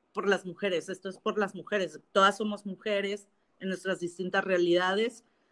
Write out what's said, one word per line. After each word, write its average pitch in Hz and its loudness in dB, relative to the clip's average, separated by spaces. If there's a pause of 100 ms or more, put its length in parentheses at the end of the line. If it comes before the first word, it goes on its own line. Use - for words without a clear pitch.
(120)
por 190 -4
las 190 0
mujeres, 175 -4
esto 190 -10
es 185 -12
por 214 -4
las 196 -2
mujeres, 190 -4 (120)
todas 196 6
somos 208 -4
mujeres 202 -4 (320)
en 190 -6
nuestras 180 -4
distintas 185 -2
realidades, 185 2 (280)